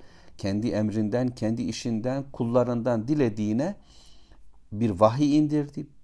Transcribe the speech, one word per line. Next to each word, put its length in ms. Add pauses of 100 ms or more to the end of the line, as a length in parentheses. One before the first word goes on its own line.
(380)
Kendi 300
emrinden, 600
kendi 340
işinden, 720
kullarından 760
dilediğine 680 (960)
bir 180
vahiy 480
indirdi, 480 (180)